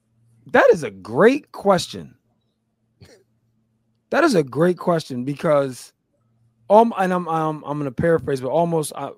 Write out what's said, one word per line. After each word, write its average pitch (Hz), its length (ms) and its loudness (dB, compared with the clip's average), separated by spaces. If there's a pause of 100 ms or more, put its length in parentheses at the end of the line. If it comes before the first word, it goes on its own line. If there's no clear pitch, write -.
(480)
that 277 240 4
is 165 120 2
a 107 80 -6
great 127 640 0
question. 165 600 -2 (1900)
That 277 140 0
is 285 120 2
a 156 80 2
great 160 340 0
question 151 460 -4
because 139 680 -2 (760)
um, 226 280 6
and 185 160 0
I'm, 180 160 -4
I'm, 156 340 -4
I'm 143 140 -6
gonna 143 140 -6
paraphrase, 147 500 0
but 127 80 -6
almost, 165 460 -2
uh, 139 220 -10